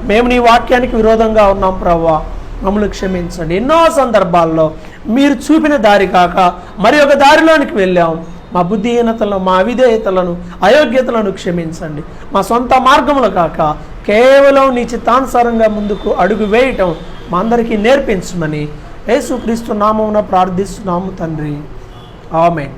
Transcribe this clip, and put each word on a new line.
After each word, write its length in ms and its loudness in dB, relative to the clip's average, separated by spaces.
మేము 240 2
నీ 120 2
వాక్యానికి 560 2
విరోధంగా 520 2
ఉన్నాం 320 0
ప్రభువా, 460 0
మమ్మల్ని 260 0
క్షమించండి. 640 -6
ఎన్నో 320 2
సందర్భాల్లో 760 2
మీరు 260 2
చూపిన 420 2
దారి 320 4
కాక 460 2
మరి 220 4
ఒక 120 4
దారిలోనికి 600 4
వెళ్ళాం. 500 0
మా 80 0
బుద్ధిహీనతలను, 760 0
మా 180 0
అవిధేయతలను, 840 0
అయోగ్యతలను 680 2
క్షమించండి. 720 -8
మా 80 0
సొంత 320 0
మార్గములు 540 2
కాక 480 -2
కేవలం 680 4
నీ 60 0
చిత్తానుసారంగా 840 0
ముందుకు 440 -2
అడుగు 340 0
వేయటం 500 0
మా 80 0
అందరికీ 380 0
నేర్పించమని 880 0
యేసుక్రీస్తు 640 -2
నామమున 460 0
ప్రార్థిస్తున్నాము 920 -2
తండ్రి, 460 -6
ఆమేన్. 440 0